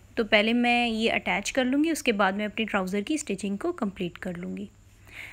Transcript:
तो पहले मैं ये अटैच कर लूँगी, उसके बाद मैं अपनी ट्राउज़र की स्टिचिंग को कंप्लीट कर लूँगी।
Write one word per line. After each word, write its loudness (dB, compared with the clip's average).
तो 2
पहले 4
मैं 4
ये 2
अटैच -2
कर 2
लूँगी, 2
उसके 0
बाद 2
मैं -2
अपनी -4
ट्राउज़र 0
की -2
स्टिचिंग -4
को -2
कंप्लीट -6
कर -8
लूँगी। -10